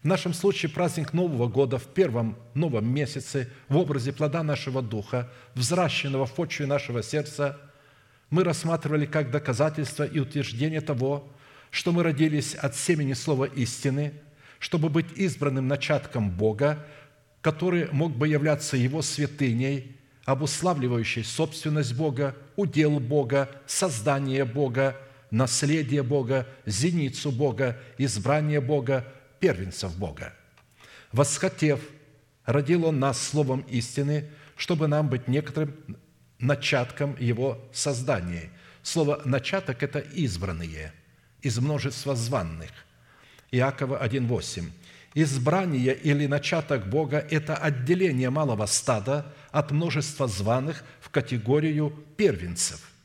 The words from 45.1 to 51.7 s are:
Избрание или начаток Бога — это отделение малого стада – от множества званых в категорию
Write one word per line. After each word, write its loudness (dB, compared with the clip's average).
Избрание 2
или 2
начаток 0
Бога — 0
это -2
отделение 2
малого 0
стада – 0
от 0
множества 0
званых 0
в -20
категорию 2